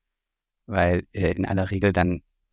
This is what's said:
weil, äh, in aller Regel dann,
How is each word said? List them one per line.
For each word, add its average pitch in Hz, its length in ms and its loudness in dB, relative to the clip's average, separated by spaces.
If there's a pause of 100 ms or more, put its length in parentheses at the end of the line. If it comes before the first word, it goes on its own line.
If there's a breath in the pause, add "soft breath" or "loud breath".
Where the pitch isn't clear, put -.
(680)
weil, 90 460 0
äh, 90 200 0
in 98 140 -2
aller 95 240 -2
Regel 98 220 0
dann, 90 300 0 (300)